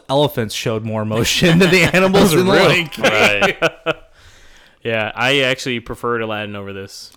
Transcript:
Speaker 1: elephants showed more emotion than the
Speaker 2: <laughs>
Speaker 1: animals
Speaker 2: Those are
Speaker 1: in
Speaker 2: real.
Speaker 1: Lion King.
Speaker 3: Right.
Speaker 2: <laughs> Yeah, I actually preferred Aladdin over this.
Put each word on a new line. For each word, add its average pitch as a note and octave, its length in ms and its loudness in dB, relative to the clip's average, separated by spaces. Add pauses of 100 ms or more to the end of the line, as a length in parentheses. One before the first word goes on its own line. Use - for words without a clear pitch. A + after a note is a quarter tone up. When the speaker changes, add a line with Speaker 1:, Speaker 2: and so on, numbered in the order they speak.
Speaker 1:
elephants C3+ 460 0
showed A2 280 -4
more A2 200 -4
emotion A#2 560 2
than F#3 100 4
the F3+ 140 4
Speaker 2:
<laughs> D3+ 100 0
Speaker 1:
animals F#3+ 380 4
Speaker 2:
Those D#3 60 2
are - 20 4
Speaker 1:
in F#3 100 2
Speaker 2:
real. F3 200 4
Speaker 1:
Lion E3+ 180 2
King. - 180 -8
Speaker 3:
Right. G#3 560 0
Speaker 2:
<laughs> - 420 -4 (800)
Yeah, A2 320 -4
I C3 260 0
actually B2+ 400 -2
preferred A#2+ 400 -6
Aladdin G#2+ 340 -8
over G2 160 -12
this. G2 460 -16